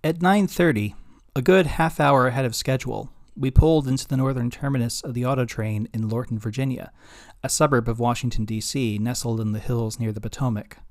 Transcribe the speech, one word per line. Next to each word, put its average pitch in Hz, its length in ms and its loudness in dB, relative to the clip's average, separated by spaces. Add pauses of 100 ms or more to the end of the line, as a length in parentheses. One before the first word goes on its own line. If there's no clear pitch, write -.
At 165 200 0
nine 190 260 4
thirty, 113 480 2 (400)
a 131 60 -2
good 185 240 6
half 160 340 -2
hour 139 260 6
ahead 127 180 -2
of 117 120 -4
schedule, 123 560 -4 (240)
we 135 140 -2
pulled 156 360 6
into 131 220 -2
the 135 80 -2
northern 131 340 0
terminus 127 520 -4
of 131 120 -8
the 123 100 -2
auto 127 200 0
train 107 480 -4
in 110 160 -4
Lorton, 113 300 -4
Virginia, 123 520 -6 (540)
a 131 40 -4
suburb 135 400 2
of 117 120 -2
Washington, 117 440 0
D 110 160 -4
C, 113 380 -2
nestled 113 420 -2
in 107 120 -2
the 104 80 -4
hills 117 400 -2
near 113 100 -2
the 104 100 -8
Potomac. 110 580 -6 (120)